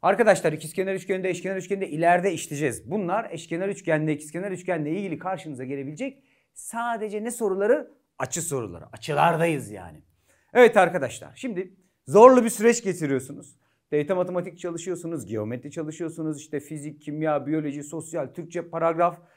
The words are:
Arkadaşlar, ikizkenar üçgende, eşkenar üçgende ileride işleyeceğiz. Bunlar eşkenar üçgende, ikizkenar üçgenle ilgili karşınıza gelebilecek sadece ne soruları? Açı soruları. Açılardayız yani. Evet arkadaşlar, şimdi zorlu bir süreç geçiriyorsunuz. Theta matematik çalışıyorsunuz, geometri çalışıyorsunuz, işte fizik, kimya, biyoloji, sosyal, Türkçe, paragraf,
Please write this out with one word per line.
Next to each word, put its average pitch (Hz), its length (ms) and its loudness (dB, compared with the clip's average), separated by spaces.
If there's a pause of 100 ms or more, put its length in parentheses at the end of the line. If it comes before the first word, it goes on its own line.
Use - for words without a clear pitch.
Arkadaşlar, 190 520 4
ikizkenar 185 400 -4
üçgende, 185 360 -2
eşkenar 180 280 -4
üçgende 190 320 -6
ileride 175 440 4
işleyeceğiz. 139 580 -4
Bunlar 202 400 -2
eşkenar 170 380 -6
üçgende, 156 440 -2
ikizkenar 170 380 -8
üçgenle 170 400 -4
ilgili 180 280 -6
karşınıza 160 440 -8
gelebilecek 147 600 -10 (300)
sadece 220 720 -6
ne 233 80 -6
soruları? 220 600 0 (280)
Açı 131 220 -4
soruları. 101 440 -6
Açılardayız 156 840 0
yani. 87 320 -16 (500)
Evet 226 240 8
arkadaşlar, 165 580 0
şimdi 190 380 -8 (340)
zorlu 233 360 12
bir 226 60 2
süreç 226 340 2
geçiriyorsunuz. 143 760 -4 (300)
Theta 147 260 0
matematik 180 440 -4
çalışıyorsunuz, 170 680 -8
geometri 110 460 -6
çalışıyorsunuz, 156 680 -8
işte 143 200 -8
fizik, 147 420 -14
kimya, 151 460 -2
biyoloji, 147 360 -4
sosyal, 151 440 -8
Türkçe, 170 420 -10
paragraf, 165 500 0 (180)